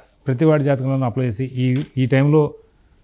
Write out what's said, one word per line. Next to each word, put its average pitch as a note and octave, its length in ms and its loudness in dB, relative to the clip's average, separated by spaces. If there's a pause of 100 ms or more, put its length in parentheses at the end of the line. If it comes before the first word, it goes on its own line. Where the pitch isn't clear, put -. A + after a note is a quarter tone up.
(280)
ప్రతి C3+ 180 0
వాడి D3+ 180 4
జాతకంలోనూ C3+ 420 -2
అప్లై B2+ 200 -4
చేసి B2 200 -6
ఈ, B2+ 380 -2 (140)
ఈ C3 80 0
టైంలో D3 480 2 (500)